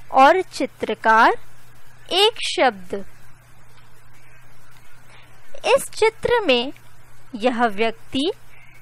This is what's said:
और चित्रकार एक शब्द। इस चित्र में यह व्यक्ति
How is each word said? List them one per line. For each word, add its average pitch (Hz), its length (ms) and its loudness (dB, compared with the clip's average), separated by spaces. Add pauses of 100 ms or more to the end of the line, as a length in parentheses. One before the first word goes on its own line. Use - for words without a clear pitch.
(140)
और 294 280 8
चित्रकार 233 920 2 (760)
एक 415 320 4
शब्द। 208 500 0 (2750)
इस 523 240 2
चित्र 466 560 2
में 254 260 2 (600)
यह 240 320 0
व्यक्ति 226 640 -2 (520)